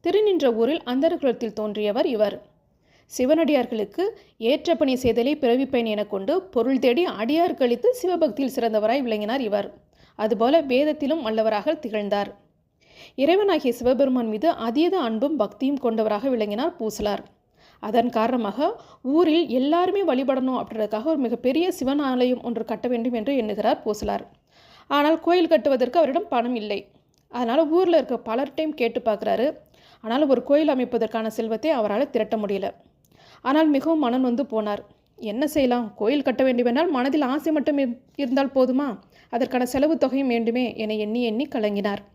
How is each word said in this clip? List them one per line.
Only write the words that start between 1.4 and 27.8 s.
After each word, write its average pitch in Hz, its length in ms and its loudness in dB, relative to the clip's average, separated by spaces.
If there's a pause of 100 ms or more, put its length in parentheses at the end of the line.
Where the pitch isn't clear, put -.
தோன்றியவர் 214 520 -2
இவர். 214 400 0 (720)
சிவனடியார்களுக்கு 262 920 2 (280)
ஏற்ற 294 380 0
பணி 277 200 2
செய்தலே 247 400 0
பிறவி 262 300 2
பயன் 240 220 -2
என 208 180 -2
கொண்டு 208 360 -2
பொருள் 262 380 0
தேடி 254 260 2
அடியார் 302 480 0
கழித்து 247 400 0
சிவபக்தியில் 320 640 0
சிறந்தவராய் 226 460 0
விளங்கினார் 226 400 -2
இவர். 202 320 -4 (420)
அதுபோல 226 460 2
வேதத்திலும் 294 600 0
வல்லவராக 220 580 0
திகழ்ந்தார். 202 580 -4 (800)
இறைவனாகிய 330 520 2
சிவபெருமான் 247 580 2
மீது 214 220 0
அதீத 311 500 0
அன்பும் 247 360 0
பக்தியும் 262 420 -2
கொண்டவராக 220 520 0
விளங்கினார் 226 460 -2
பூசலார். 214 480 -4 (560)
அதன் 233 300 2
காரணமாக 233 720 0 (200)
ஊரில் 320 460 2
எல்லாருமே 339 560 0
வழிபடணும் 262 580 0
அப்படின்றதுக்காக 220 420 -4
ஒரு 320 140 0
மிகப்பெரிய 262 540 0
சிவன் 285 280 -2
ஆலயம் 254 440 0
ஒன்று 226 220 -4
கட்ட 220 220 -6
வேண்டும் 240 260 -2
என்று 233 200 -2
எண்ணுகிறார் 214 480 0
பூசலார். 208 500 -4 (560)
ஆனால் 294 320 2
கோயில் 339 280 2
கட்டுவதற்கு 262 500 2
அவரிடம் 320 320 2
பணம் 247 260 -2
இல்லை. 208 320 -6 (400)
அதனால 254 380 0
ஊர்ல 330 320 4